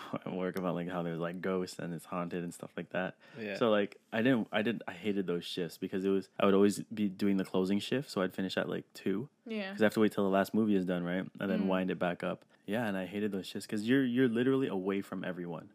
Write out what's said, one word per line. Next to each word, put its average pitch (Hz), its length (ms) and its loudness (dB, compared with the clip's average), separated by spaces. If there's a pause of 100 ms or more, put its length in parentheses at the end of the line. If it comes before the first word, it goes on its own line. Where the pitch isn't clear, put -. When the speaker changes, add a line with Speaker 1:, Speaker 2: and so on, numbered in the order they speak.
Speaker 1:
<laughs> - 120 -10 (120)
at - 60 -4
work 92 240 -4
about, 90 180 0
like, 87 140 -4
how 90 140 -4
there's, 82 180 -4
like, 85 220 -6
ghosts 92 360 -2
and 85 140 -6
it's 80 140 -10
haunted 87 360 -4
and 87 120 -6
stuff - 220 -14
like 87 140 -6
that. 92 260 -4 (220)
Speaker 2:
Yeah. 104 200 -6
Speaker 1:
So, 117 120 4
like, 104 280 2 (140)
I 113 100 0
didn't, 117 280 4
I 107 120 0
didn't, 107 260 -2
I - 40 -10
hated 101 340 -2
those 87 180 -2
shifts 85 320 -6
because 95 300 -4
it - 20 4
was, 98 200 0 (120)
I 104 60 6
would 98 80 8
always 101 240 6 (160)
be 107 160 0
doing 98 260 2
the 95 80 2
closing 95 340 2
shift. 131 320 -2
So 95 120 0
I'd 92 120 0
finish 95 220 -4
at, 95 140 0
like, - 140 -4 (100)
two. 101 340 -2 (180)
Speaker 3:
Yeah. 208 260 -6
Speaker 1:
'Cause 202 100 -2
I - 20 8
have 104 100 4
to 113 60 2
wait 107 120 6
till 101 120 0
the 95 60 2
last 95 240 4
movie 107 200 4
is 92 120 2
done, 87 180 0
right? 90 200 -2 (140)
And 98 120 -2
then 95 140 0
Speaker 3:
Mm. - 20 0
Speaker 1:
wind 92 240 2
it 87 80 -4
back 87 260 -2
up. 90 220 -6 (200)
Yeah, 110 200 -2
and 98 100 -2
I 92 80 -4
hated 104 260 -4
those 95 160 -6
shifts - 200 -10
'cause 107 180 -4
you're, 131 200 4
you're 123 240 4
literally 131 400 2
away 98 340 0
from 92 200 -8
everyone. 87 520 -8